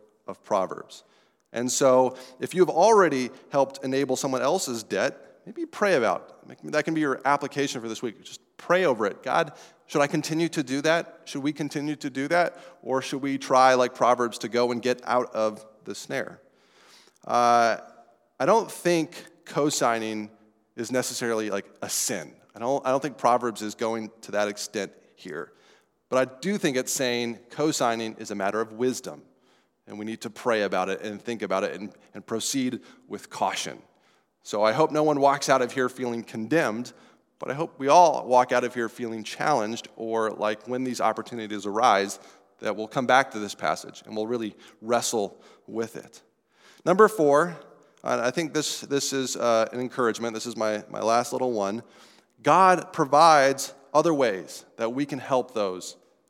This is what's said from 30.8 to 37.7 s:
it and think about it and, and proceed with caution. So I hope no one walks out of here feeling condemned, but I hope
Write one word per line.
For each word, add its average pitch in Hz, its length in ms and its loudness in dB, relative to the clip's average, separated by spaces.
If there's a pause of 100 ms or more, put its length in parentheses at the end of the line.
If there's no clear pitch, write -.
it 95 120 -4
and 104 200 -10
think 113 220 -8
about 95 220 0
it 76 100 -4
and, 95 180 -12 (220)
and 104 100 -16
proceed 127 540 -4 (300)
with 101 200 -12
caution. 92 540 -4 (600)
So 107 180 -2
I 110 80 6
hope 147 220 2
no 151 100 0
one 151 160 2
walks 139 300 2
out 131 140 4
of 117 100 -2
here 127 160 0
feeling 120 340 -6
condemned, 117 680 -2 (480)
but - 100 -6
I 131 40 -6
hope 160 220 -8